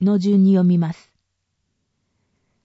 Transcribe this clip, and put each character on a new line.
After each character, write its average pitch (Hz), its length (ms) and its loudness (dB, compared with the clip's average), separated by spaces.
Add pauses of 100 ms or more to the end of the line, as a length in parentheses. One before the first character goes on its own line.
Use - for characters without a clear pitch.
の 202 180 0
順 196 260 0
に 196 80 2
読 185 140 2
み 180 120 0
ま 165 140 -4
す。 - 200 -20 (1500)